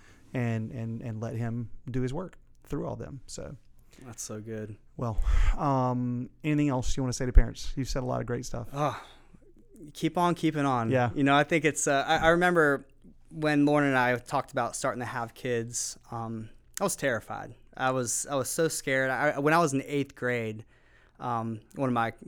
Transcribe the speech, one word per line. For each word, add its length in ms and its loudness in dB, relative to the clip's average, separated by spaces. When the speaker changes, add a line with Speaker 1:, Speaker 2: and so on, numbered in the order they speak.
Speaker 1:
and, 380 -2
and, 300 -8
and 200 -8
let 140 -6
him 340 -6
do 120 -2
his 120 -4
work 240 -10
through 220 -6
all 80 -8
them. 300 -12
So 300 -12
Speaker 2:
That's 180 -14
so 160 -10
good. 360 -10
Speaker 1:
Well, 220 -6
um, 720 0
anything 260 2
else 260 2
you 80 -2
wanna 100 -2
say 120 -4
to 80 2
parents? 420 8
You've 140 -4
said 140 -2
a 20 -4
lot 160 -2
of 60 -8
great 180 -6
stuff. 280 -8
Speaker 2:
Oh, 280 -2
keep 240 -2
on 180 4
keeping 300 0
on. 260 2
Speaker 1:
Yeah. 240 2
Speaker 2:
You 80 0
know, 120 6
I 80 6
think 220 2
it's, 220 0
uh, 200 2
I, 100 4
I 120 2
remember 560 4
when 340 2
Lauren 220 4
and 100 2
I 200 4
talked 340 -4
about 240 -2
starting 240 -4
to 60 -6
have 280 -8
kids, 640 -4
um, 380 -8
I 20 0
was 120 0
terrified. 600 -4
I 140 0
was, 380 -2
I 60 -4
was 140 -2
so 180 0
scared. 420 -2
I, 300 0
when 140 2
I 60 6
was 140 2
in 120 0
eighth 300 -4
grade, 500 -6
um, 400 -4
one 140 -2
of 40 0
my 180 0